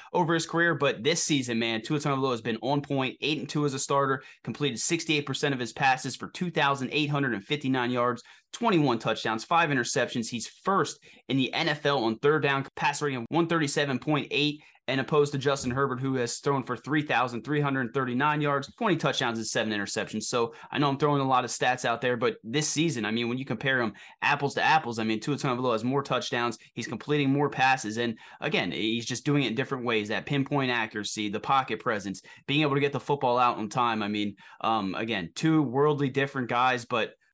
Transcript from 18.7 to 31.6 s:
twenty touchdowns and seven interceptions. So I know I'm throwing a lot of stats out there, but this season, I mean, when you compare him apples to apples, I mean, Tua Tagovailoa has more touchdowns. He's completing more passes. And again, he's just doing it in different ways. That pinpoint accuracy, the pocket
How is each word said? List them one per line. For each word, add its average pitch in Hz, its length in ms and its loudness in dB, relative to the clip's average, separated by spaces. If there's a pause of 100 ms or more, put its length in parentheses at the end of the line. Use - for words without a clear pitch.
twenty 208 200 2
touchdowns 127 420 0
and 110 80 -4
seven 110 260 0
interceptions. 104 520 -4
So 117 300 0 (160)
I - 80 -2
know 143 120 4
I'm 135 80 -2
throwing 147 240 2
a 135 40 0
lot 127 180 4
of 120 60 -6
stats 127 360 0
out 117 160 0
there, 123 160 2
but 117 260 0
this 139 240 0
season, 139 380 0
I 107 40 -2
mean, 117 200 0
when 127 80 -2
you 135 80 -6
compare 131 340 0
him 110 140 -2 (260)
apples 139 340 0
to 87 80 0
apples, 120 360 2
I 113 60 0
mean, 110 160 0
Tua 143 160 -2
Tagovailoa 127 360 0
has 110 120 0
more 135 180 0
touchdowns. 120 560 -2 (160)
He's 117 120 -6
completing 139 440 0
more 143 180 2
passes. 131 480 0
And 117 220 -2 (220)
again, 143 300 -2
he's 110 360 -2
just 123 180 -6
doing 143 200 2
it 117 40 0
in 107 60 -2
different 127 320 -4
ways. 107 220 0
That 104 180 -4
pinpoint 139 440 0
accuracy, 110 600 -4
the 107 100 -4
pocket 131 400 0